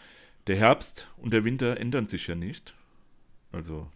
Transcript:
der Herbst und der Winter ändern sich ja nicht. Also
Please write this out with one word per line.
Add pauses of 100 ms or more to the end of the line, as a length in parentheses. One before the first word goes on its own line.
(480)
der
Herbst (100)
und
der
Winter
ändern
sich
ja
nicht. (760)
Also